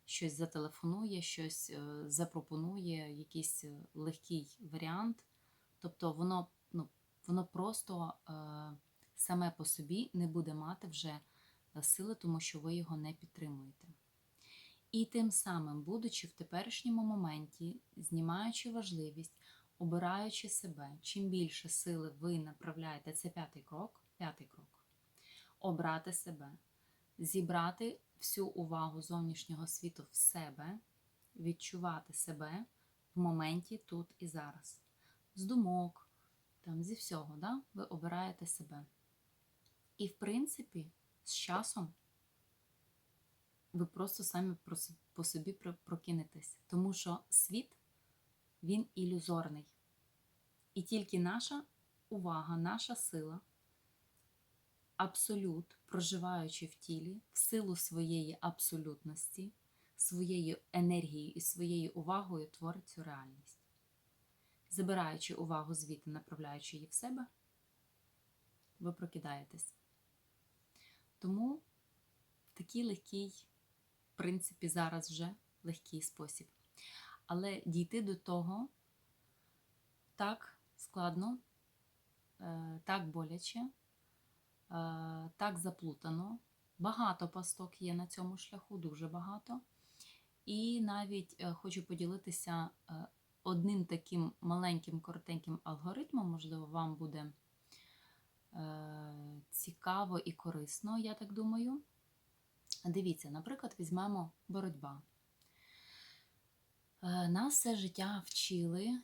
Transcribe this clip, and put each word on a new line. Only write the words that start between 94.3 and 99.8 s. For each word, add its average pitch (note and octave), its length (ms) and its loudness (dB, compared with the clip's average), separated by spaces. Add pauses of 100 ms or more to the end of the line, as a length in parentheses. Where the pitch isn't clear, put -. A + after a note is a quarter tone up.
маленьким, E3+ 580 2
коротеньким E3 640 -4
алгоритмом, F#3 680 0
можливо, D#3+ 340 -4
вам D#3 300 0
буде, D3+ 360 -6 (1200)
е, D3+ 960 -10
цікаво F3+ 680 0